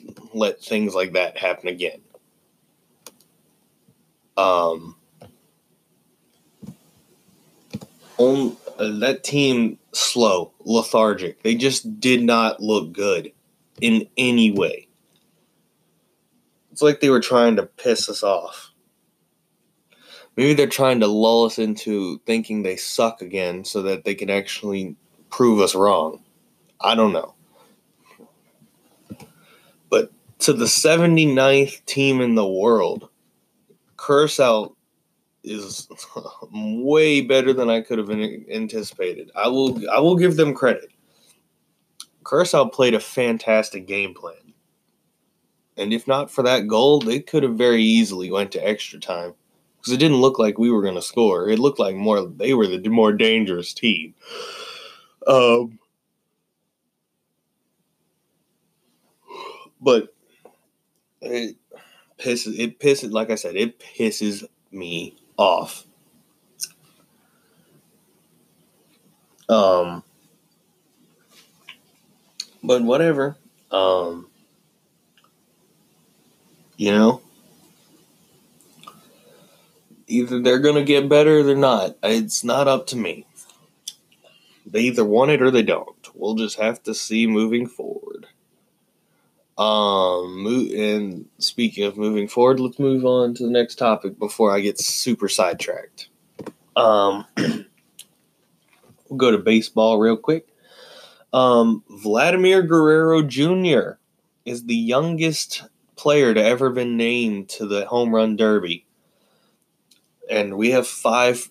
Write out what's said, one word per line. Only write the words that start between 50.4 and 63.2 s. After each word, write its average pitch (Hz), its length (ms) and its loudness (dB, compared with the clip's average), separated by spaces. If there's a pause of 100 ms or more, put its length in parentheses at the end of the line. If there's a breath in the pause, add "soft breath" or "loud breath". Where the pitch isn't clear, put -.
we 117 120 2
were 107 120 2
gonna 92 180 -4
score. 98 480 0
It 110 100 0
looked 139 200 0
like 95 180 -2
more, 104 300 0
they 101 260 -4
were 113 140 2
the 92 100 -2
d-, 98 140 -6
more 110 240 4
dangerous 107 580 0
team. 87 420 -2 (1120 loud breath)
Um, 120 520 2 (4000 loud breath)
but 123 340 2 (1080 soft breath)
it 117 340 -8 (640 soft breath)
pisses, 117 400 -6
it - 200 -6
pisses, 139 320 0
like 110 200 -4